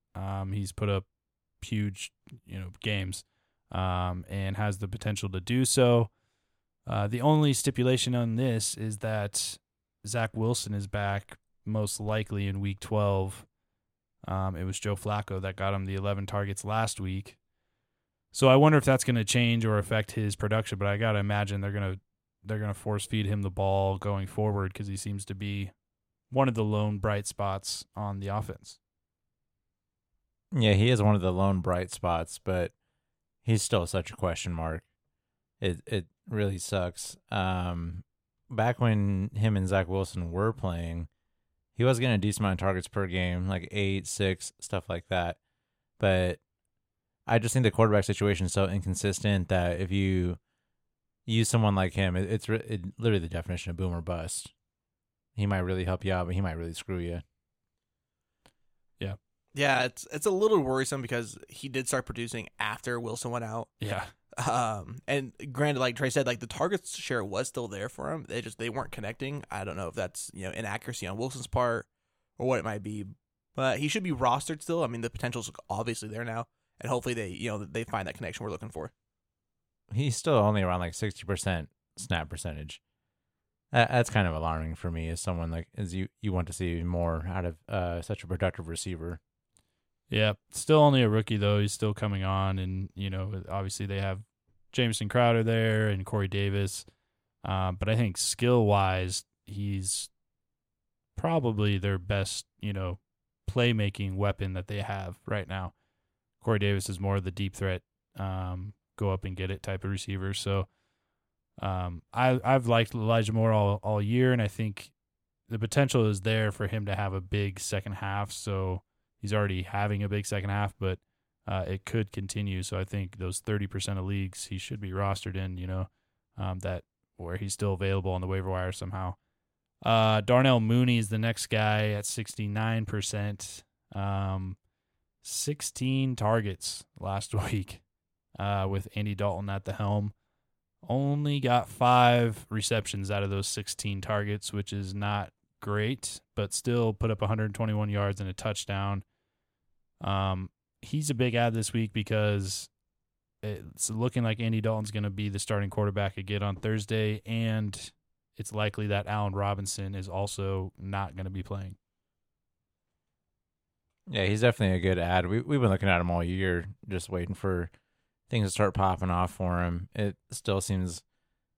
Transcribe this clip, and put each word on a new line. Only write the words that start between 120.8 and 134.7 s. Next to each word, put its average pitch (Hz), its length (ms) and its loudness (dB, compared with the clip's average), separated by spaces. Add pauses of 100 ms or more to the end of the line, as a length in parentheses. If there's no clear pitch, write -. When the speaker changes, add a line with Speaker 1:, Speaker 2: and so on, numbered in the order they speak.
Speaker 1:
uh, 95 200 -2
it 98 180 -4
could 110 260 -2
continue. 95 520 -4
So 95 160 -4
I 95 60 -2
think 95 320 -6
those 92 220 -4
thirty 101 280 -2
percent 98 300 -4
of 92 80 -4
leagues 98 400 -4
he 95 140 -8
should 110 200 -10
be 98 120 -8
rostered 98 440 -2
in, 95 220 -4
you 90 80 -6
know, 92 240 -4 (480)
um, 92 220 -4
that 92 240 -4 (340)
where 87 180 -6
he's 98 180 -4
still 101 200 0
available 95 380 0
on 92 100 -2
the 92 60 -4
waiver 95 220 -2
wire 92 220 -2
somehow. 92 440 -6 (680)
Uh, 110 380 6
Darnell 123 380 6
Mooney 120 400 4
is 104 100 0
the 110 80 0
next 113 300 0
guy 107 420 2
at 104 160 -2
sixty-nine 110 800 -2
percent. 104 800 -4 (300)
Um, 98 640 -2 (680)